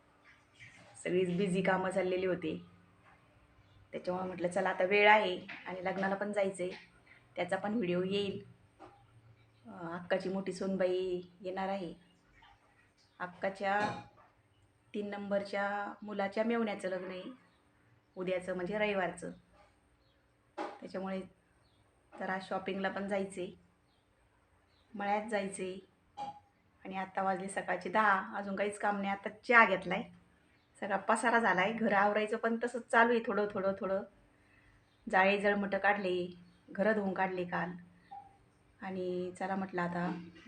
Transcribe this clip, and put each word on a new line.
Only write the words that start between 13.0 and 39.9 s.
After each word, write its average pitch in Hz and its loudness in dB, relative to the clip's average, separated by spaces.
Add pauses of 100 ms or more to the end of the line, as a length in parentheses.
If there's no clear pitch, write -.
अक्काच्या 196 -2 (920)
तीन 202 -4
नंबरच्या 202 -2
मुलाच्या 202 -2
मेवण्याचं 220 -2
लग्न 185 -6
आहे 185 -10 (960)
उद्याचं, 180 -2
म्हणजे 180 -2
रविवारचं. 180 0 (1300)
त्याच्यामुळे 190 -6 (1000)
जरा 185 -2
शॉपिंगला 190 -2
पण 196 -4
जायचंय, 196 -2 (1500)
मळ्यात 208 0
जायचंय. 190 -4 (1080)
आणि 190 -8
आता 190 -4
वाजले 190 0
सकाळचे 180 -4
दहा, 202 4
अजून 196 -4
काहीच 202 -2
काम 208 0
नाही. 196 -2
आता 196 -4
चहा 233 8
घेतलाय, 185 0 (760)
सगळा 202 -2
पसारा 226 4
झालाय. 196 4
घर 226 2
आवरायचं 208 4
पण 233 0
तसंच 247 -4
चालू 240 6
आहे, 233 4
थोडं, 208 2
थोडं, 196 0
थोडं. 190 -2 (1080)
जाळे 196 6
जळमटं 196 2
काढले, 185 2 (340)
घरं 202 2
धुवून 196 0
काढले 185 0
काल. 175 -2 (1120)
आणि 180 -4
चला 190 -2
म्हटलं, 190 -2
आता 175 -2 (200)